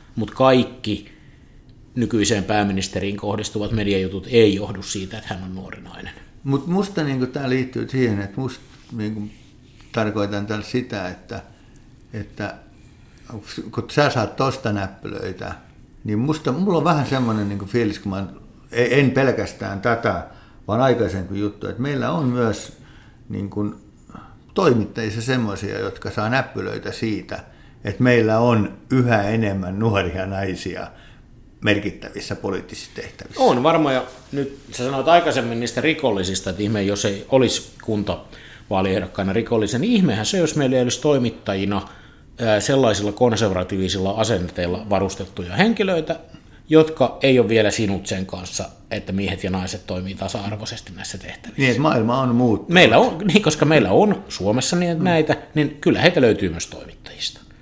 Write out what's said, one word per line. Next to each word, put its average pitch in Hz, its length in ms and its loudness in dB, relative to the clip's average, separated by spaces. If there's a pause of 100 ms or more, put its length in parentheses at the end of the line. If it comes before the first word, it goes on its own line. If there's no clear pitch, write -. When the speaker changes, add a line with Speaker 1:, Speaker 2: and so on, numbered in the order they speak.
(160)
Speaker 1:
Mut 107 140 -4
kaikki 127 800 2 (840)
nykyiseen 107 500 0
pääministeriin 101 720 -2
kohdistuvat 104 560 -4
mediajutut 98 580 0
ei 113 240 8
johdu 98 280 -6
siitä, 98 360 -8
että - 160 -10
hän 90 100 -10
on 92 100 -10
nuori 92 260 -14
nainen. - 320 -16 (320)
Speaker 2:
Mut 139 220 -2
musta 180 380 -2
niinku 131 220 -2
tää 135 220 -6
liittyy 127 400 -2
siihen, 117 320 0
että 98 200 -8
must 131 200 -6 (360)
niinku 107 240 -6 (720)
tarkoitan 104 540 -2
tällä 107 180 -4
sitä, 120 440 -6
että, - 340 -12 (680)
että 101 420 -10 (1200)
kun 113 160 -6
sä 147 200 2
saat 107 260 -2
tosta 127 360 -2
näppylöitä, 98 840 -8 (500)
niin 104 140 -2
musta, 147 340 -2
mulla 180 260 0
on 143 60 0
vähän 151 220 2
semmonen 110 420 0
niinku 101 180 -6
fiilis, 110 320 0
kun 101 120 -8
mä 95 80 -4 (540)
en, 120 180 2
en 135 200 4
pelkästään 101 680 -2
tätä, 113 460 -2 (420)
vaan 110 120 0
aikaisempi 98 580 0
juttu, 101 300 -6
että 101 140 -6
meillä 135 280 -2
on 165 140 -2
myös 123 480 -2 (560)
niinku 104 460 -6 (800)
toimittajissa 113 680 0
semmosia, 104 560 -2
jotka 101 320 -8
saa 107 180 -2
näppylöitä 107 640 -4
siitä, 104 520 -6 (400)
että 101 180 -2
meillä 113 360 4
on 117 400 2 (120)
yhä 120 320 4
enemmän 98 560 -2
nuoria 95 480 0
naisia 95 600 -6 (720)
merkittävissä 101 760 -4
poliittisissa - 580 -8
tehtävissä. - 480 -8
Speaker 1:
On 135 200 4
varma, 156 300 4
ja 123 120 0 (280)
nyt 139 260 -6 (120)
sä 123 140 -6
sanoit 135 240 -2
aikaisemmin 131 520 4
niistä 120 200 -4
rikollisista, 101 680 0
että 90 120 -4
ihme, 104 200 0
jos 98 220 0
ei 101 260 -4
olisi 131 420 2 (120)
kuntavaaliehdokkaina 95 1500 -2
rikollisia, 113 460 0
niin 214 140 0
ihmehän 131 340 4
se, 196 120 0
jos 160 180 2
meillä 131 200 2
ei 127 60 4
olisi 123 180 -2
toimittajina, 104 880 0 (520)
ää, 107 200 2
sellaisilla 107 520 2
konservatiivisilla 95 1000 2
asenteilla 92 800 -2
varustettuja 95 640 -2
henkilöitä, 185 640 0 (480)
jotka 156 540 4
ei 131 160 6
ole 113 100 6
vielä 107 220 4
sinut 98 360 0
sen 92 200 -4
kanssa, 90 420 -8 (220)
että 104 220 -6
miehet 95 320 -2
ja 95 60 -2
naiset 92 360 -6
toimii 92 280 -6
tasa-arvoisesti 104 840 -8
näissä - 220 -10
tehtävissä. - 420 -10
Speaker 2:
Niin, 131 100 4
että 120 120 2
maailma 127 380 2
on 123 140 2
muuttunut. 117 400 2
Speaker 1:
Meillä 139 240 8
on, 202 200 4
niin, 185 240 4
koska 151 220 2
meillä 139 260 6
on 190 380 4
Suomessa 113 480 0
niin, 170 220 0
Speaker 2:
Mm. 156 60 0
Speaker 1:
näitä, 160 320 2 (180)
niin 147 260 0
kyllä - 200 4
heitä 165 200 4
löytyy 104 280 4
myös 82 180 -8
toimittajista. - 720 -12 (220)